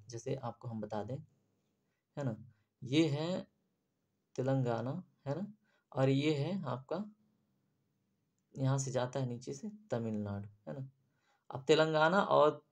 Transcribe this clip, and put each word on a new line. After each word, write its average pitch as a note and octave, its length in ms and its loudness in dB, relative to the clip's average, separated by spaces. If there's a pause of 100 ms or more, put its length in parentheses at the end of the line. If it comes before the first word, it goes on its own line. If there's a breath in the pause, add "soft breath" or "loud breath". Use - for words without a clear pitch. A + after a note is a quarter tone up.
जैसे A#2 280 -6
आपको A#2+ 320 -10
हम A2+ 120 -6
बता G#2+ 240 -6
दें, B2+ 120 -8 (1000)
है C#3+ 80 -6
ना। A2+ 120 -2 (460)
ये C#3+ 260 2
है D#3+ 380 -2 (920)
तेलंगाना, B2+ 640 0 (240)
है C#3 80 -4
ना, F#3+ 120 -6 (460)
और C3+ 180 2
ये C#3 240 2
है E3 320 -2
आपका, C3 380 -4 (1500)
यहाँ C3+ 240 2
से C3 120 -4
जाता B2+ 300 -2
है B2+ 80 -2
नीचे B2+ 260 -8
से G#3 140 -10 (220)
तमिलनाडु, G#2 580 -4 (200)
है D#3 60 -8
ना। C3+ 140 -10 (640)
अब C3+ 140 -8
तेलंगाना D#3+ 580 6
और C#3+ 280 6 (220)